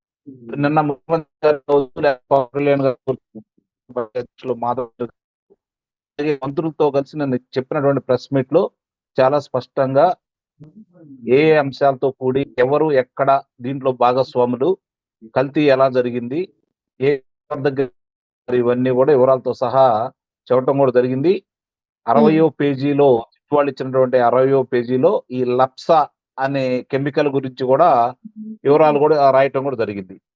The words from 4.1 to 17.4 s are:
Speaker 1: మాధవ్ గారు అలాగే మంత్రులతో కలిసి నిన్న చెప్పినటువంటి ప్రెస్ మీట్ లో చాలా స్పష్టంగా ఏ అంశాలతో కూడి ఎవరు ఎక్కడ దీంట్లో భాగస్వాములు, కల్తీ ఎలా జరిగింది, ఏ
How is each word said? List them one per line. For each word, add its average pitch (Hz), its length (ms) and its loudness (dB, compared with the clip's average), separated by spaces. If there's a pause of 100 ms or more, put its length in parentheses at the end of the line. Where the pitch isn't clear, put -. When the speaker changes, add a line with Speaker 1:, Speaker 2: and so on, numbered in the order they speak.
Speaker 1:
మాధవ్ 120 360 -6
గారు 120 200 -10 (1080)
అలాగే 147 200 -2
మంత్రులతో 151 520 -4
కలిసి 139 260 -4
నిన్న 139 220 -4 (140)
చెప్పినటువంటి 139 520 -2
ప్రెస్ - 280 -2
మీట్ 135 220 -2
లో 175 80 4 (560)
చాలా 135 220 2
స్పష్టంగా 135 640 0 (1200)
ఏ 131 100 4 (160)
అంశాలతో 139 560 0
కూడి 131 300 -4 (160)
ఎవరు 143 280 0 (100)
ఎక్కడ 139 320 -2 (320)
దీంట్లో 135 360 -4
భాగస్వాములు, 123 760 0 (640)
కల్తీ 139 320 -2
ఎలా 135 240 4
జరిగింది, 123 500 -4 (600)
ఏ 135 100 0 (400)